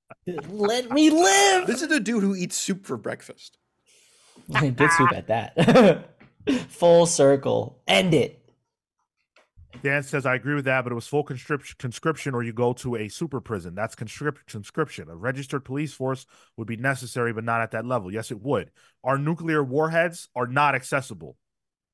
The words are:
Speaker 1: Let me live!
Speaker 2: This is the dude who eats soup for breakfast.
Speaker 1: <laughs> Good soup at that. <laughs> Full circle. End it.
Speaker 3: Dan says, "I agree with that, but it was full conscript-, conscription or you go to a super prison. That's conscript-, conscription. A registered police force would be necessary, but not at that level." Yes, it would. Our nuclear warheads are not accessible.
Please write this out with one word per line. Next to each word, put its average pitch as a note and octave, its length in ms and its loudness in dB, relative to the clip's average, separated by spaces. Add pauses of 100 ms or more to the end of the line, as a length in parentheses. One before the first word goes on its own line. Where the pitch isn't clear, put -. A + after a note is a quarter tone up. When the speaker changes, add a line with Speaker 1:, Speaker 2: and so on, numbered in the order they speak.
(260)
Speaker 1:
Let G#3 680 -4
me D#4 180 6
live! F#4 580 4
Speaker 2:
This C4+ 140 -2
is D#4 60 -4
the D4+ 120 2
dude G#3+ 240 0
who G3 120 2
eats - 200 -6
soup G3 300 -6
for C3+ 120 -6
breakfast. - 600 -12 (520)
Speaker 1:
<laughs> - 420 -20
Good C#3 400 2
soup E3 220 4
at - 140 -8
that. E3 840 4 (380)
<laughs> B3 220 -2
Full E3+ 360 6
circle. C3+ 840 2
End F#3 260 4
it. C3 220 2 (1500)
Speaker 3:
Dan C#3+ 200 -2
says, C3+ 220 -4
"I B2+ 100 2
agree C3 200 -4
with C#3 100 -4
that, C3 180 0
but A#2+ 80 -8
it A#2+ 40 -6
was A#2 120 -10
full D3 160 -2
conscript-, C#3 540 -8
conscription C#3 560 -6
or A#2+ 100 -4
you A#2 80 -6
go A#2+ 220 0
to A#2+ 220 -8
a G#2+ 120 -8
super C#3 320 -8
prison. F2+ 360 -10
That's G#2+ 200 -8
conscript-, - 520 -10
conscription. G2+ 640 -10
A E2 60 -18
registered C3 480 -8
police C#3 300 -8
force C3 320 -6 (320)
would A2+ 100 -10
be A2+ 80 -8
necessary, A#2+ 580 -4
but A2 100 -8
not A#2 180 -2
at A2+ 100 -6
that A2+ 140 -8
level." A2+ 260 -4
Yes, A2 200 -8
it G#2 100 -12
would. A2+ 300 -4 (320)
Our C3 140 0
nuclear D#3 460 -2
warheads E3 720 -2
are B2 120 -2
not C#3 280 2
accessible. C3 640 -8 (560)